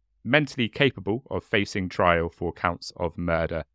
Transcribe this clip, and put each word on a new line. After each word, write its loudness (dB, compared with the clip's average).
mentally 0
capable 0
of -4
facing 0
trial 4
for -4
counts -4
of -4
murder -2